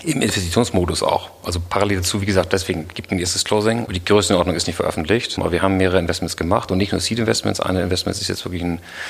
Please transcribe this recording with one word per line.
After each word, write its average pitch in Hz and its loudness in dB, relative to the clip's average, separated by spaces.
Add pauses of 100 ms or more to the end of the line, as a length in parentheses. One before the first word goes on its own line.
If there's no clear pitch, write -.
im - -2
Investitionsmodus 92 0
auch. - 0 (120)
Also 87 -2
parallel 98 0
dazu, 92 -2
wie 98 -4
gesagt, 95 2
deswegen 87 -2
gibt - -10
ein 98 2
erstes 87 -2
Closing. 110 0
Die 87 -4
Größenordnung 90 4
ist 85 -2
nicht 85 -2
veröffentlicht. 90 0
Aber 87 0
wir 87 2
haben 95 4
mehrere 92 4
Investments 85 -2
gemacht 95 0
und 92 2
nicht 98 0
nur - 0
Seed-Investments. 107 0
Eine 92 0
Investment 92 -2
ist - -4
jetzt - -4
wirklich 90 -4
ein 87 -2 (300)